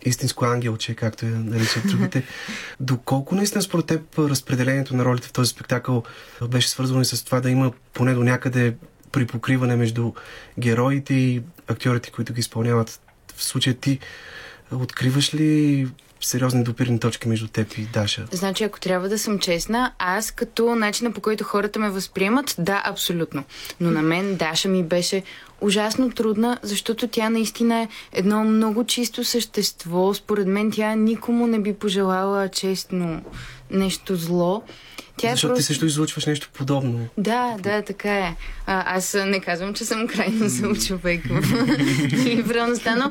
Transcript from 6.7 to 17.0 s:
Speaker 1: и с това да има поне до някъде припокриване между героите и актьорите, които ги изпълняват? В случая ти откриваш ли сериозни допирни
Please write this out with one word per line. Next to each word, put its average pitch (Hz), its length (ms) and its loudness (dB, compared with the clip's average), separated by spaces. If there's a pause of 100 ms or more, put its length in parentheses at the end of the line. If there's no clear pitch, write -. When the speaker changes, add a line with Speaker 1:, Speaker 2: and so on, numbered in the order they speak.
Speaker 1:
и 127 40 4
с 120 200 -2
това 127 160 0
да 127 100 2
има 127 220 4 (200)
поне 127 220 2
до 120 80 2
някъде 123 520 2 (380)
припокриване 123 640 2
между 117 360 2 (460)
героите 123 560 2
и 127 280 2 (260)
актьорите, 120 420 0
които 117 220 -6
ги 117 80 -4
изпълняват? 113 600 0 (360)
В - 80 -8
случая 127 320 0
ти 139 220 0 (720)
откриваш 127 640 0
ли 151 540 4 (320)
сериозни 127 440 2
допирни 120 360 0